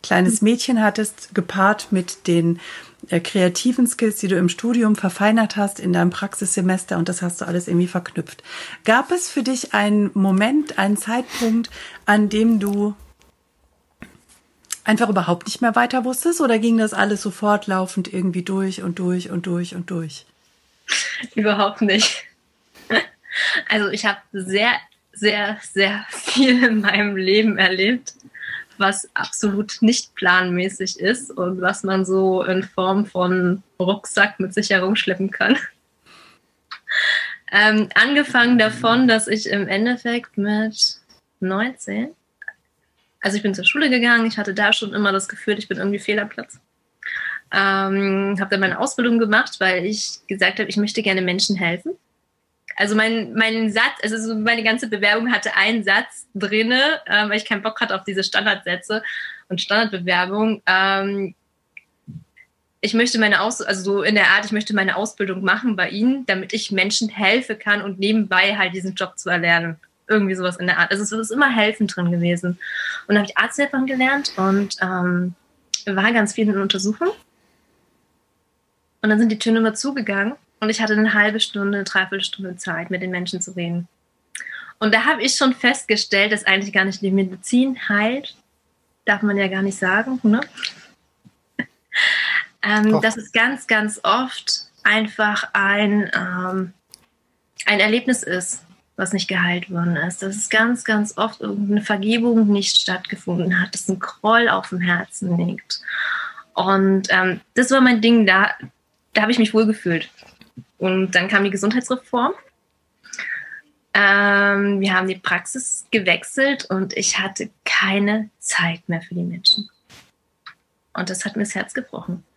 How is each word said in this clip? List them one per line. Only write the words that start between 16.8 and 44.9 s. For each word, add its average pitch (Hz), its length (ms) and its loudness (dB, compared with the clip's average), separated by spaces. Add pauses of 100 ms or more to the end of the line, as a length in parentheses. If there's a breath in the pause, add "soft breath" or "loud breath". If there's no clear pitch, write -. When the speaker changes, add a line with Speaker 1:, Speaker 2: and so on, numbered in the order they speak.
Speaker 1:
alles 202 260 0
so 196 120 -4
fortlaufend 196 800 0
irgendwie 180 300 -2
durch 190 400 -2
und 175 180 -4
durch 180 300 -2
und 175 140 -4
durch 175 300 -4
und 175 160 -8
durch? 165 360 -8 (1080 loud breath)
Speaker 3:
Überhaupt 208 480 2
nicht. 208 400 2 (1500 loud breath)
Also 208 200 0
ich 214 180 -4
habe 202 120 -2 (140)
sehr, 196 380 0 (420)
sehr, 208 460 0 (140)
sehr 202 360 0
viel 254 540 4
in 220 200 4
meinem 202 340 0
Leben 196 420 4
erlebt, 190 560 0 (640 loud breath)
was 202 360 0
absolut - 680 -4
nicht - 340 2
planmäßig 185 880 0
ist 190 320 -2
und 185 280 -4
was 180 220 -2
man 190 220 0
so 185 400 2
in 185 180 0
Form 190 440 -2
von 180 580 0 (160)
Rucksack 202 580 0
mit 190 160 -4
sich 202 160 -2
herumschleppen 190 600 0
kann. 247 260 2 (1900 loud breath)
Ähm, 214 460 4
angefangen 247 600 4
davon, 233 520 4
dass 220 180 4
ich 214 220 -2
im 202 180 0
Endeffekt 240 720 -2
mit 208 600 -2 (420)
neunzehn, 214 680 -4 (1120)
also 202 180 0
ich 208 40 -4
bin 202 120 0
zur 185 100 -8
Schule 294 260 2
gegangen, 240 360 4
ich 220 120 -4
hatte 202 160 -4
da 208 180 2
schon 214 220 -4